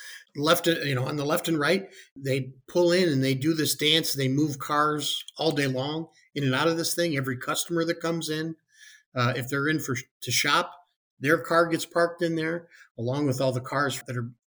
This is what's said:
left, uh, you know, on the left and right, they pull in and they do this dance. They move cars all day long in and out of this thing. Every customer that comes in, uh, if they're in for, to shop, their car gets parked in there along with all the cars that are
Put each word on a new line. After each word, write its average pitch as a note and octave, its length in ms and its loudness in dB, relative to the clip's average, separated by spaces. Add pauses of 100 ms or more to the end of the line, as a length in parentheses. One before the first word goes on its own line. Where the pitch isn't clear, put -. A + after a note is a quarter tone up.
(360)
left, D#3+ 320 2
uh, E3 160 2
you C#3 120 0
know, B2+ 100 -2
on D3 120 -4
the C#3+ 80 -2
left E3 220 0
and D#3+ 120 0
right, F3+ 300 0 (260)
they C3+ 380 -2 (140)
pull F3 240 4
in F3+ 180 4
and C3+ 140 2
they C3+ 120 2
do D3 180 0
this D3+ 220 0
dance. D#3 380 2
They C3+ 160 0
move D3 280 0
cars D3 640 -2 (140)
all D#3 140 0
day C#3+ 160 0
long C#3+ 400 -4 (260)
in C#3+ 100 -4
and C3 120 2
out D3+ 140 2
of E3 80 2
this - 180 -2
thing. E3+ 200 0
Every C3 220 -2
customer E3 480 -2
that E3 160 -2
comes E3 280 -4
in, D#3+ 260 -4 (600)
uh, B2 200 2
if B2+ 120 -4
they're C#3 200 -2
in D#3 120 0
for, C3 160 -4 (260)
to B2 100 -6
shop, D3 420 2 (460)
their D3 180 4
car E3 300 4
gets D#3+ 180 0
parked E3+ 380 0
in E3 120 0
there D#3+ 320 -4 (300)
along C3 300 0
with B2+ 140 0
all C3 100 2
the B2 100 -4
cars C#3 460 -2
that B2 100 -6
are A#2+ 140 -4 (160)